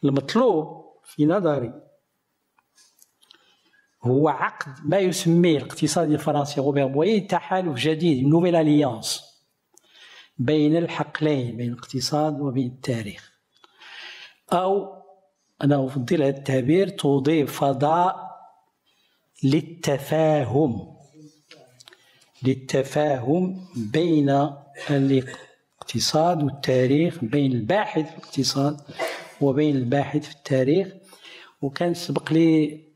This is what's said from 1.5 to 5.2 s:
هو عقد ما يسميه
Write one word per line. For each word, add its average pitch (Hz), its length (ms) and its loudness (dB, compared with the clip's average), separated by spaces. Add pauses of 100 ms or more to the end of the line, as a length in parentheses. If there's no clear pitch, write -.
هو 135 260 2
عقد 147 440 -6 (120)
ما 160 120 2
يسميه 175 600 4